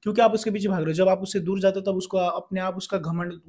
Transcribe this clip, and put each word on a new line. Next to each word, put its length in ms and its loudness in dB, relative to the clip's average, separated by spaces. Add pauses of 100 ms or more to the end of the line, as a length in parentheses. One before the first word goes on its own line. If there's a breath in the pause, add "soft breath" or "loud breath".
क्योंकि 200 0
आप 120 8
उसके 180 -2
पीछे 160 -2
भाग 100 0
रहे 80 -2
हो। 80 0
जब 160 4
आप 120 2
उससे 180 -4
दूर 200 -2
जाते 200 2
हो 120 -2
तब 60 -2
उसको 200 -4
अपने 420 -2
आप 180 -4
उसका 200 -4
घमंड 360 -4 (160)